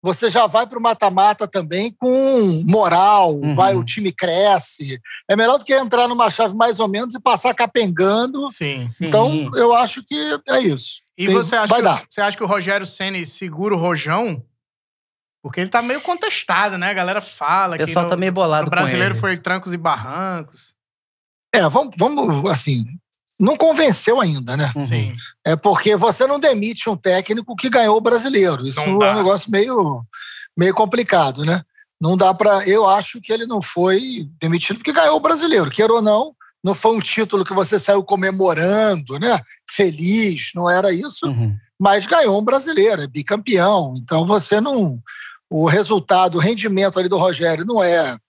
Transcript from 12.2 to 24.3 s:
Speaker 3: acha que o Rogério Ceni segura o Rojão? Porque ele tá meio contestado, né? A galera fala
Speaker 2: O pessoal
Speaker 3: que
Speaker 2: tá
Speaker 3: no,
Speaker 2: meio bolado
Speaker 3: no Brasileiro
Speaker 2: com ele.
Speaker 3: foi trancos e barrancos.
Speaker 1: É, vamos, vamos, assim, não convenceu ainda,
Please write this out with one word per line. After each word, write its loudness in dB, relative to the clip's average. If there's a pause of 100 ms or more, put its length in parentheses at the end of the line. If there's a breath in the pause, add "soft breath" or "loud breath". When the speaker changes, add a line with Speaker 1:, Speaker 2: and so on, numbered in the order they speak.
Speaker 3:
acha -2
que -6
o -4
Rogério -2
Ceni -8
segura -6
o 0
Rojão? -2 (1000)
Porque -10
ele -4
tá 2
meio -4
contestado, -2
né? -4
A -4
galera -2
fala -2
Speaker 2:
O -8
pessoal 0
Speaker 3:
que -4
Speaker 2:
tá 0
Speaker 3:
no, -4
Speaker 2:
meio -2
bolado 0
Speaker 3:
no -4
Brasileiro 0
Speaker 2:
com -2
ele. -2
Speaker 3:
foi -14
trancos -4
e -6
barrancos. -6 (800)
Speaker 1:
É, 4
vamos, 0
vamos, 0
assim, -2 (560)
não 4
convenceu 2
ainda, -2